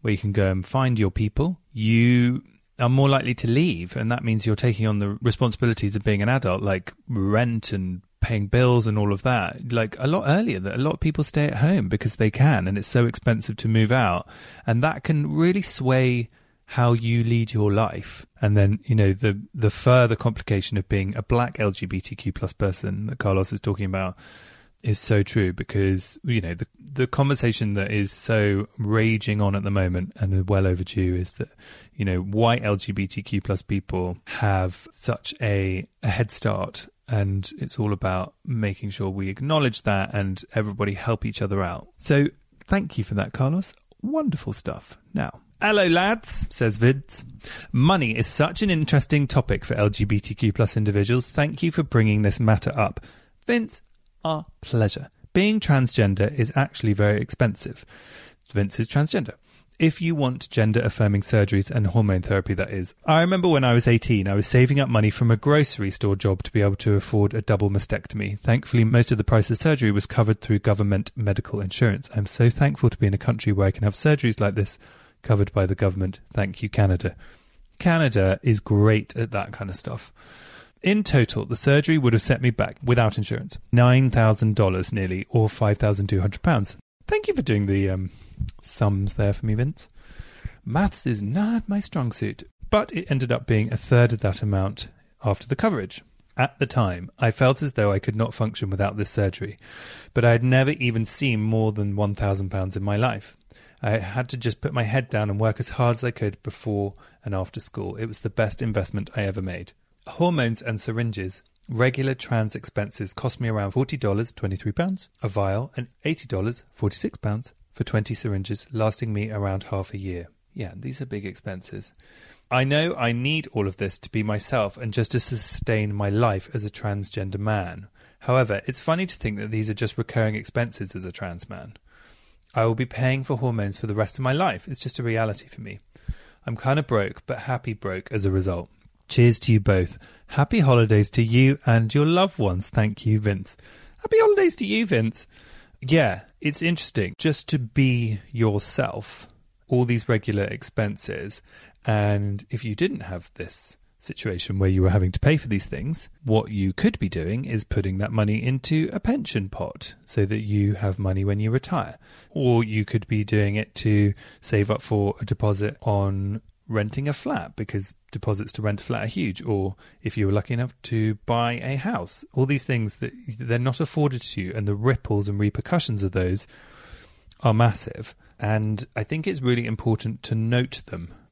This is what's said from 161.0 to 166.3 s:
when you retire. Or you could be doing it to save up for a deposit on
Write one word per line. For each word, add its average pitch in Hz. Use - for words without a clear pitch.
when 101
you 110
retire. 123
Or 123
you 107
could 110
be 107
doing 101
it 107
to 104
save 101
up 107
for 101
a 113
deposit 104
on 98